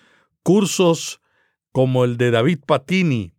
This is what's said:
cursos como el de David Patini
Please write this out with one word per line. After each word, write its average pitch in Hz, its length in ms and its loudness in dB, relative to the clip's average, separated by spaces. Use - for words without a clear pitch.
cursos 180 800 0
como 131 320 0
el 120 140 -2
de 123 140 0
David 123 340 0
Patini 143 720 -2